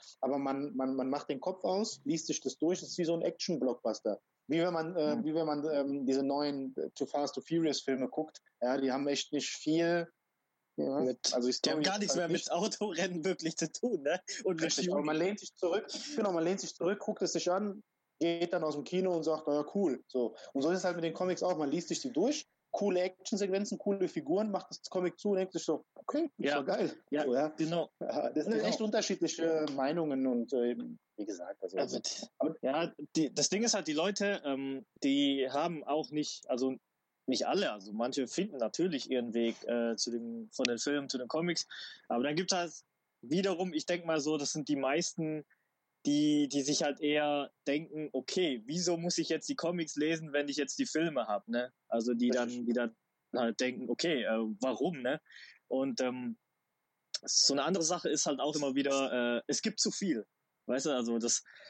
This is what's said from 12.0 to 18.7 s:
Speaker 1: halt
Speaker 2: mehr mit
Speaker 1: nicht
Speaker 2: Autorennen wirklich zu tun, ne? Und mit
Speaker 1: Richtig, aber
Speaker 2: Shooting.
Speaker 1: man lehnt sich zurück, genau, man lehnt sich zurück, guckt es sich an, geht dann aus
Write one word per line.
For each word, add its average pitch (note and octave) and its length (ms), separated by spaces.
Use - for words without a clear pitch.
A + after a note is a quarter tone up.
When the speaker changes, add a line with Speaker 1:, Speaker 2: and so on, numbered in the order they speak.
Speaker 1:
halt - 0
Speaker 2:
mehr E3+ 140
mit D#3+ 140
Speaker 1:
nicht - 80
Speaker 2:
Autorennen F3 720
wirklich E3+ 320
zu F3 140
tun, A3 300
ne? D#3 200
Und F3 160
mit D#3+ 120
Speaker 1:
Richtig, F#3 220
aber D3 80
Speaker 2:
Shooting. - 20
Speaker 1:
man D#3 140
lehnt F#3+ 220
sich - 160
zurück, F#3 320
genau, G#3+ 160
man E3 120
lehnt F#3 180
sich - 140
zurück, F#3+ 240
guckt - 220
es F3 120
sich F3 180
an, G3+ 300
geht E3+ 340
dann E3+ 100
aus D3+ 120